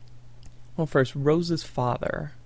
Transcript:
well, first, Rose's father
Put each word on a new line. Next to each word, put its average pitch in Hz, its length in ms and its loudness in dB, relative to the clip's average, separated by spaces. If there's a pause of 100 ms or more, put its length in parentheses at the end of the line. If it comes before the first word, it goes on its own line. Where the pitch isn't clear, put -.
(760)
well, 165 80 2
first, 139 300 4
Rose's 160 480 4
father - 680 -2 (120)